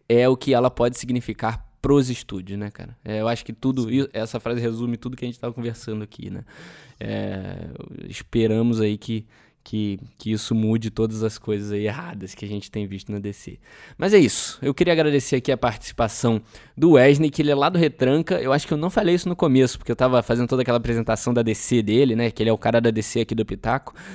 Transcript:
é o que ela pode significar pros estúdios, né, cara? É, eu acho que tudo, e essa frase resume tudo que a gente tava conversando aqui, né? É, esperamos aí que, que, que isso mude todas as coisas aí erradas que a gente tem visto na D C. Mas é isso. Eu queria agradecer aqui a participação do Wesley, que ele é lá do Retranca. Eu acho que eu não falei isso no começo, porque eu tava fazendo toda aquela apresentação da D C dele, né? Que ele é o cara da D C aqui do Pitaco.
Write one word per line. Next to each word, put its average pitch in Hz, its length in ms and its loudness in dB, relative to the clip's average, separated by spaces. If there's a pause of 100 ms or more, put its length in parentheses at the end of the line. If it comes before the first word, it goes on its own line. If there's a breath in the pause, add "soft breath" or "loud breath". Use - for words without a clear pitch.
é 120 180 6
o 131 80 4
que 131 180 0
ela 123 160 4
pode 123 280 -2
significar 117 680 -6 (160)
pros 135 280 4
estúdios, 98 500 -8
né, 104 120 -8
cara? - 320 -18
É, 107 180 -6
eu 110 60 -2
acho 117 180 -4
que - 80 -12
tudo, 131 380 -2
e 135 220 0
essa 110 260 -6
frase 120 220 -4
resume 117 360 -4
tudo 123 200 -10
que - 80 -10
a - 20 -6
gente 120 120 -12
tava 120 140 -8
conversando 113 500 -8
aqui, - 260 -14
né? - 140 -10 (560 loud breath)
É, 95 680 -8 (400)
esperamos 113 720 0
aí 107 180 0
que, 110 280 -8 (400 soft breath)
que, 104 340 -4 (180)
que 110 140 -6
isso 110 240 -2
mude 110 340 0
todas 110 340 -2
as 110 140 -2
coisas 104 360 -4
aí 104 120 -2
erradas 107 480 -8
que - 120 -14
a - 20 -8
gente 101 240 -10
tem 104 160 -6
visto 98 240 -10
na 104 80 -6
D 101 140 -8
C. - 260 -18 (380 loud breath)
Mas 196 160 0
é 208 40 10
isso. - 440 2
Eu 139 120 -2
queria 175 200 2
agradecer 147 440 2
aqui 127 140 -2
a 123 60 0
participação 113 840 -2 (360 loud breath)
do 156 140 6
Wesley, 143 380 8
que 147 120 -4
ele 147 100 2
é 143 40 4
lá 143 120 2
do 180 100 -2
Retranca. 160 640 2
Eu 131 120 2
acho 147 120 0
que - 80 -2
eu 151 40 0
não 160 120 -2
falei 190 260 2
isso 175 120 -2
no 175 80 -2
começo, 131 420 4
porque - 140 -6
eu 117 40 -2
tava 127 280 4
fazendo 120 240 0
toda 131 140 0
aquela 120 160 2
apresentação 117 560 -2
da 120 80 2
D 113 120 0
C 117 280 0
dele, 110 340 4
né? 117 160 0
Que - 120 -4
ele 113 60 2
é 113 40 6
o 107 40 0
cara 117 220 2
da 117 120 2
D 110 100 0
C - 200 -4
aqui 113 140 -4
do 110 100 0
Pitaco. 113 480 -6 (220 loud breath)